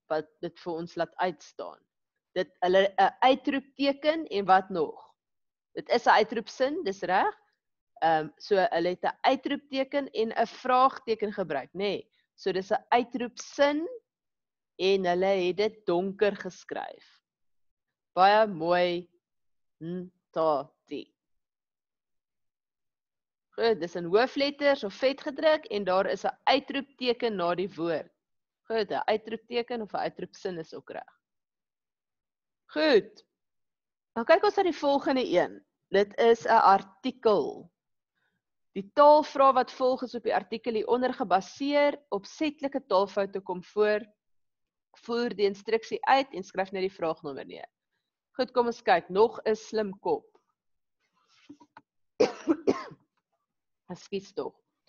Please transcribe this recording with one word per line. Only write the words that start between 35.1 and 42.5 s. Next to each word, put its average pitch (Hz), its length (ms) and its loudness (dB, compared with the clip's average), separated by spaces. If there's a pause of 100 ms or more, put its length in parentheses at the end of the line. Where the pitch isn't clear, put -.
een. 127 400 -2 (240)
Dit 202 300 0
is 233 260 4
'n - 40 0
artikel. 202 1200 2 (1040)
Die 196 200 -10
taalvrae 294 600 6
wat 254 180 0
volg 254 320 -2
is 240 120 -8
op 233 80 -10
die - 120 0
artikel 226 380 -6
hieronder 247 400 -2
gebaseer. 285 840 0 (100)
Opsetlike 277 800 -6